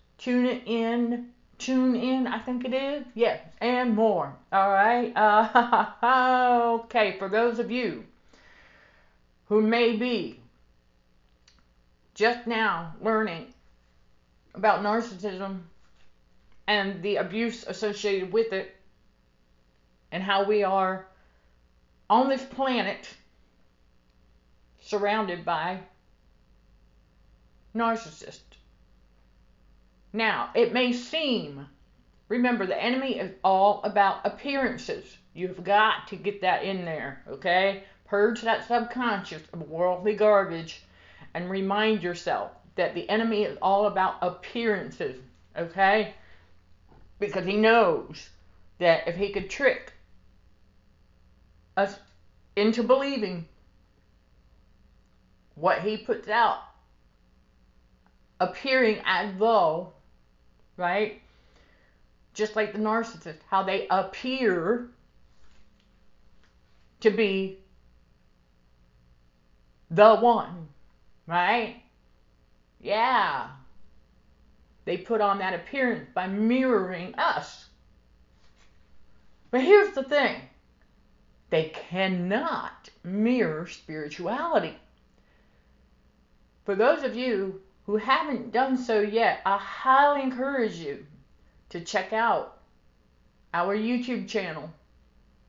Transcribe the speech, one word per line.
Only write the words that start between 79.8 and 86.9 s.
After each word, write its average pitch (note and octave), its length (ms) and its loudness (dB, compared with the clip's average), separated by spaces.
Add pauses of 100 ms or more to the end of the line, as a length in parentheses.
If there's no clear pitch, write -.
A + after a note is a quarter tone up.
the C4+ 80 -4
thing. C4+ 400 0 (1080)
They D#3+ 180 0
cannot F#3+ 1200 -4 (140)
mirror F#3+ 640 0
spirituality. F3 1080 -4 (1900)
For G3+ 80 -2
those C4+ 300 2